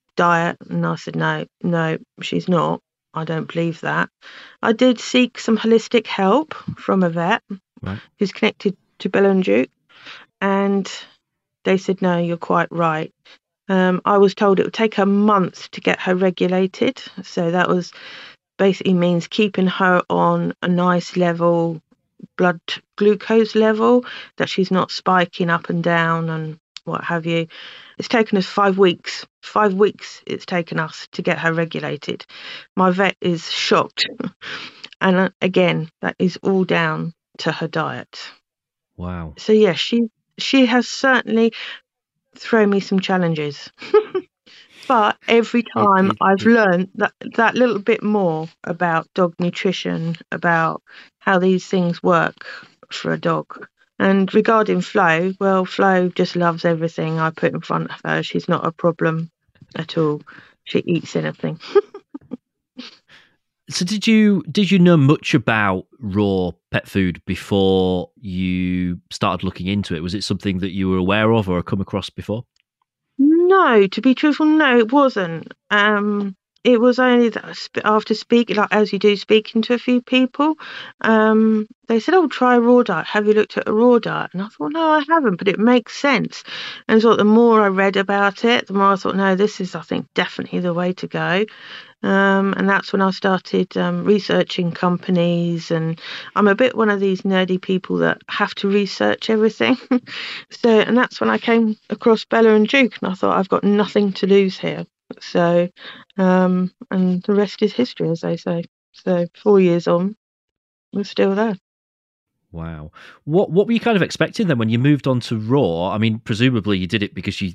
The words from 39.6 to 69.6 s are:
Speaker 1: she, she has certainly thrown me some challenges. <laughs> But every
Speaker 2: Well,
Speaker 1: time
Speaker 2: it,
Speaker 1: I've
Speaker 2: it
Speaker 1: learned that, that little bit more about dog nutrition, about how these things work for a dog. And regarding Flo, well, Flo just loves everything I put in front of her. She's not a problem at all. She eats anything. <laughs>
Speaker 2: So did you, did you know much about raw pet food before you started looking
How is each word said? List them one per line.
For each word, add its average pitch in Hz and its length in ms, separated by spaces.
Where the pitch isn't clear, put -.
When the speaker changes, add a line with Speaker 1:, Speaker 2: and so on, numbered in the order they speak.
Speaker 1:
she, 233 340
she 269 300
has 233 200
certainly 226 640
thrown 214 340
me 196 100
some 190 200
challenges. 165 720
<laughs> 427 100
But 220 320
every 233 340
Speaker 2:
Well, 214 100
Speaker 1:
time 190 260
Speaker 2:
it, - 80
Speaker 1:
I've 196 220
Speaker 2:
it 220 80
Speaker 1:
learned 190 460
that, 202 180
that 226 200
little 233 240
bit 208 240
more 175 460
about 170 480
dog 175 260
nutrition, 175 800
about 165 520
how 190 200
these 185 260
things 175 380
work 170 420
for - 220
a 160 60
dog. - 460
And 196 360
regarding 214 480
Flo, 180 580
well, 190 240
Flo 185 460
just 175 260
loves 170 300
everything 165 520
I 160 120
put 165 240
in 165 80
front 165 300
of - 120
her. 160 200
She's - 260
not 175 160
a 175 80
problem 165 580
at - 240
all. 151 240
She - 140
eats - 360
anything. 156 440
<laughs> - 1080
Speaker 2:
So 180 160
did 208 200
you, 214 460
did 190 200
you 196 60
know 175 200
much 143 360
about 107 520
raw 98 520
pet - 180
food 92 380
before 95 840
you 90 800
started 92 360
looking 90 220